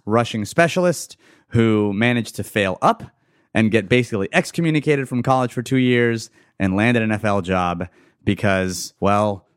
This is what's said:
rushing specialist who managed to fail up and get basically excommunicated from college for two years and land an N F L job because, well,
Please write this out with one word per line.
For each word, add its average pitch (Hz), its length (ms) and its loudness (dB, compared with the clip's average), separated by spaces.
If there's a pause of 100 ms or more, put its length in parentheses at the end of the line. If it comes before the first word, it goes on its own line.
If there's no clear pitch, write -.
rushing 110 400 0
specialist 170 720 0 (320)
who 107 440 2
managed 117 440 0
to - 60 -6
fail 95 400 -2
up 151 220 0 (500)
and 110 160 2
get 101 180 0
basically 120 440 0
excommunicated 151 760 0
from 123 140 -2
college 127 300 0
for 123 100 -6
two 131 140 -2
years 120 540 0 (280)
and 95 160 0
land 117 220 2
an 113 80 0
N 110 80 -2
F 104 120 -2
L 101 160 0
job 90 460 -2 (380)
because, 92 760 -2
well, 101 480 0 (100)